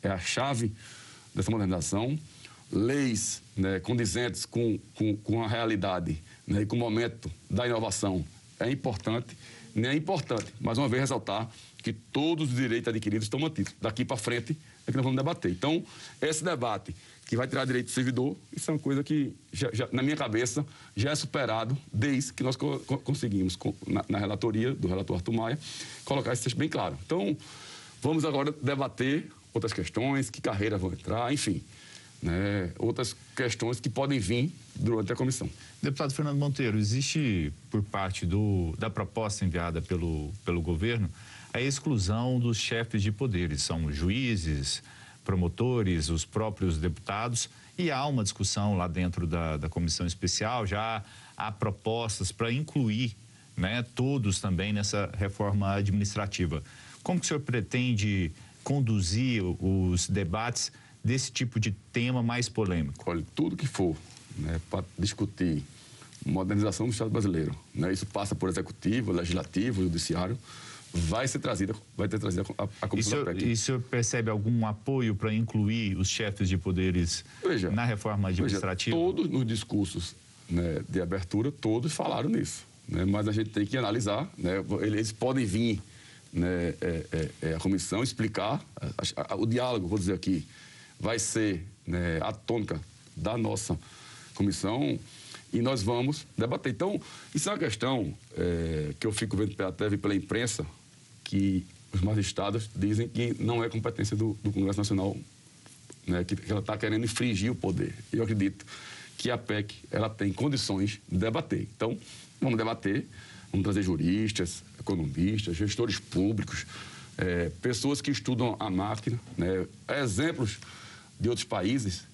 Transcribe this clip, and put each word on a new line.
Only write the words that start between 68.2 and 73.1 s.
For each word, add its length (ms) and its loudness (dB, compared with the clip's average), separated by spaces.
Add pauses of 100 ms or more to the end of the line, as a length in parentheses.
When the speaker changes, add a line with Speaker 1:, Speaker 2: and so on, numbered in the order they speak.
Speaker 1:
por 140 0
executivo, 640 0
legislativo, 720 0
judiciário, 560 0 (560)
vai 320 2
ser 120 -2
trazida, 360 0 (220)
vai 100 0
ter 120 0
trazida 260 0 (140)
a, 100 0 (140)
a 40 -2
comissão 340 2